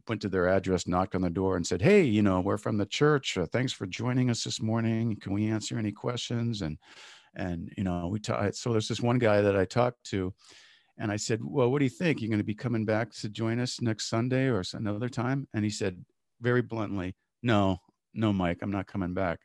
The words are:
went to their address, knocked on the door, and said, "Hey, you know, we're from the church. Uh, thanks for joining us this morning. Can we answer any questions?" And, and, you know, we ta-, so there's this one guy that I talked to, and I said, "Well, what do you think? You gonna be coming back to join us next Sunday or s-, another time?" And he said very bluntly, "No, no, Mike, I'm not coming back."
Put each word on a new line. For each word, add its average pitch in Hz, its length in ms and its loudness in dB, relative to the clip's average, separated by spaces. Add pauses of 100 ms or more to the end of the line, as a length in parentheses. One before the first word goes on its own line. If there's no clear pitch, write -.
went 107 140 -4
to 104 80 -4
their 90 180 2
address, 92 400 2
knocked 90 260 0
on 92 100 0
the 90 60 2
door, 92 280 0
and 85 100 -4
said, 87 140 -2
"Hey, 196 220 8
you 107 180 4
know, 95 180 4
we're 101 180 0
from 110 200 -2
the 101 80 0
church. 147 520 0
Uh, 87 100 2
thanks 127 260 -2
for - 120 -8
joining 123 440 0
us 117 160 -2
this - 160 -6
morning. 113 580 0
Can 95 140 -6
we 107 160 0
answer 110 280 -4
any 107 140 -2
questions?" 117 720 -4
And, 78 160 -4 (580)
and, 87 400 -6
you 104 80 -2
know, 87 240 -2
we 104 140 -4
ta-, 104 320 0
so - 180 -4
there's 110 160 0
this 117 140 -4
one 120 180 2
guy 104 220 6
that 101 160 4
I 92 80 4
talked 123 460 0
to, 95 220 -2 (640)
and 107 140 -4
I 104 60 -2
said, 113 260 -2
"Well, 135 260 2
what 139 100 0
do 139 60 4
you 127 40 0
think? 151 320 0
You 110 80 -4
gonna 104 160 2
be 104 100 -4
coming 117 300 -2
back 107 300 0
to - 120 -10
join 113 320 -2
us 123 220 -6
next 113 240 -2
Sunday 127 420 0
or 113 140 2
s-, - 120 -8
another 117 360 -4
time?" 127 440 -2
And 104 120 0
he 107 40 0
said 95 320 -4 (380)
very 123 220 2
bluntly, 104 560 -6 (240)
"No, 101 400 4 (320)
no, 110 180 2
Mike, 90 300 0
I'm 104 100 -4
not 98 160 -4
coming 87 260 -4
back." 92 320 -2